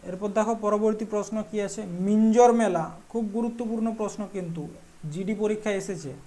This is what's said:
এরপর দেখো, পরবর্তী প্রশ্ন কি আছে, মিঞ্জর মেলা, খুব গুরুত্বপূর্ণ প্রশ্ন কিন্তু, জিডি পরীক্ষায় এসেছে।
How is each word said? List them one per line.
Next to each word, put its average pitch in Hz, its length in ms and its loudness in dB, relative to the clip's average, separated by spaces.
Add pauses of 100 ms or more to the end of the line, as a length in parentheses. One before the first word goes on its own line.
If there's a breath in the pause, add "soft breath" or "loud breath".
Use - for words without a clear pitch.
এরপর 190 280 -6
দেখো, 220 180 2
পরবর্তী 214 500 0
প্রশ্ন 208 300 -4 (140)
কি 214 80 -4 (100)
আছে, 220 140 -8 (240)
মিঞ্জর 220 480 8
মেলা, 190 300 2 (260)
খুব 226 140 -2 (120)
গুরুত্বপূর্ণ 233 520 -2 (120)
প্রশ্ন 208 220 -4 (120)
কিন্তু, 170 300 -6 (480)
জিডি 190 240 -4
পরীক্ষায় 214 480 -2
এসেছে। 147 300 -8 (140)